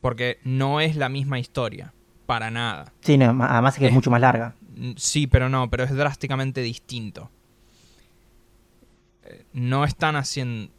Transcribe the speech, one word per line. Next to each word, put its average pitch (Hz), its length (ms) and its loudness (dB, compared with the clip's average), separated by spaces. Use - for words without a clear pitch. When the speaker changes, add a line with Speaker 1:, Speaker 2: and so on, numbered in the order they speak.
Speaker 1:
Porque 123 420 -4
no 135 380 0
es 160 160 0
la 139 120 -2
misma 135 300 -4
historia, 107 560 -8
para 113 240 -4
nada. 113 420 -6
Speaker 2:
Sí, 147 140 4
no, 127 160 8
ma-, 127 200 2
además 123 220 4
es - 40 -12
que 139 80 0
es 113 40 6
Speaker 1:
Es 117 40 4
Speaker 2:
mucho 131 160 4
más 120 100 4
larga. 120 360 2
Speaker 1:
n-, 123 220 -10
sí, 147 300 -2
pero 127 200 4
no, 131 220 -2
pero 123 140 -2
es 135 100 -4
drásticamente 135 640 -4
distinto. 117 720 -10
Eh, - 300 -20
no 131 320 0
están 156 320 0
haciendo 123 640 -6